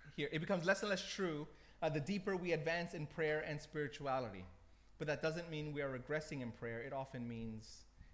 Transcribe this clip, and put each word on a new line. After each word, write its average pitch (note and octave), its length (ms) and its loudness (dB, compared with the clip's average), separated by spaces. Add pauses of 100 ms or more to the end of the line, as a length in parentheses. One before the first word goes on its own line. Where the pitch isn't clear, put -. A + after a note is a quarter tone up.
(160)
Here, D3 160 2
it D#3 80 2
becomes F3 240 2
less F#3+ 180 6
and G#3+ 80 2
less F#3 160 2
true, D#3 400 0 (360)
uh, D#3+ 60 4
the D3+ 120 4
deeper F#3+ 360 2
we F3 160 2
advance E3 420 2
in D3+ 120 -2
prayer D#3 400 2
and D3 140 -2
spirituality. C3 840 -2 (540)
But - 100 0
that C#3 140 2
doesn't E3 280 0
mean D3+ 220 -2
we C#3+ 100 0
are C3 160 0
regressing D3 440 0
in A#2 100 -2
prayer. A#2 280 -4
It C3 120 -4
often C3 340 -2
means A2+ 580 -6 (300)